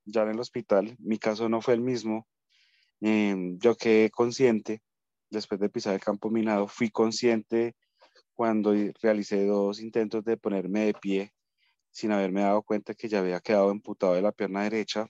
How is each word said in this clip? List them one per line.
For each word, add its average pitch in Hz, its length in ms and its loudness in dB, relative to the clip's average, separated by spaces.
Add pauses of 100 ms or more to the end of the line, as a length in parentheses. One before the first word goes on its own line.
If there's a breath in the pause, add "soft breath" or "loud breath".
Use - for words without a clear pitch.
ya 107 160 0
en 107 80 0
el 110 100 -4
hospital. 110 580 0
Mi 110 200 -2
caso 110 320 -2
no 113 100 0
fue 123 140 2
el 117 80 0
mismo. 113 440 -4 (760)
Em, 101 560 0
yo 117 180 4
quedé 110 320 4
consciente 117 720 0 (480)
después 190 320 -6
de 104 80 0
pisar - 240 -4
el 98 80 -2
campo 104 300 -4
minado. 107 380 0
Fui 117 200 -2
consciente 117 840 0 (580 soft breath)
cuando 107 420 0
i-, 104 180 0 (100)
realicé 104 420 0
dos 101 340 0
intentos 110 460 -4
de 113 140 -2
ponerme 101 480 -2
de 104 80 0
pie 98 400 -4 (560)
sin 107 220 -4
haberme 98 280 0
dado 101 220 2
cuenta 107 320 -6
que - 140 -10
ya 104 100 0
había 90 220 -2
quedado 101 280 4
amputado 101 460 -2
de 92 80 2
la 104 100 0
pierna 98 300 -4
derecha 107 480 -4